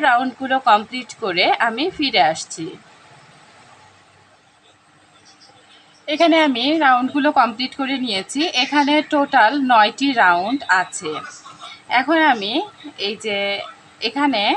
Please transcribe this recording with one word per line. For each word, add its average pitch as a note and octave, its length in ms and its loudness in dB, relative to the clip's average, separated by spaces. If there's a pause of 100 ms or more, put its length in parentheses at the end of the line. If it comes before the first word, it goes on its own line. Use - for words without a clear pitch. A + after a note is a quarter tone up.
রাউন্ডগুলো B3+ 480 -2 (140)
কমপ্লিট A3+ 400 -2 (120)
করে F#3+ 240 0 (220)
আমি A#3 160 -4 (140)
ফিরে A3+ 240 0 (100)
আসছি। - 340 -10 (3500)
এখানে D#4+ 220 4 (120)
আমি B3 180 0 (200)
রাউন্ডগুলো C4 440 2 (100)
কমপ্লিট A#3+ 400 0
করে C4+ 160 -4 (100)
নিয়েছি। G#3 360 -4 (220)
এখানে C#4+ 300 0 (200)
টোটাল C#4 380 4 (200)
নয়টি A3 380 2 (140)
রাউন্ড F#3 360 2 (200)
আছে। E3 320 -6 (880)
এখন C#4+ 180 0 (140)
আমি G#3+ 220 -2 (540)
এই A3 80 -6 (100)
যে G3+ 120 -4 (680)
এখানে B3+ 360 0 (140)